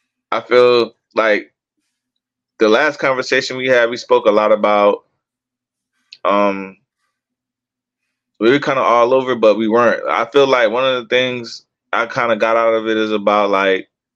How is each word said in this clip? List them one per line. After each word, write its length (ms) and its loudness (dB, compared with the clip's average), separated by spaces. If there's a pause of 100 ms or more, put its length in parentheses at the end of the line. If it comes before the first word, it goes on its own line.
(320)
I 100 -4
feel 520 2 (220)
like 380 0 (1080)
the 100 2
last 300 0
conversation 580 -4
we 100 -6
had, 220 2
we 80 -8
spoke 300 0
a 40 2
lot 200 2
about, 540 0 (1160)
um, 540 -2 (1600)
we 120 2
were 80 2
kinda 220 -4
all 320 2
over, 220 0
but 220 2
we 100 -2
weren't. 400 0
I 180 -2
feel 200 2
like 240 2
one 160 -2
of 160 -2
the 80 -12
things 560 -4 (260)
I 140 -2
kinda 300 -2
got 220 0
out 180 2
of 120 -4
it 80 0
is 160 -2
about, 380 0
like, 400 0 (260)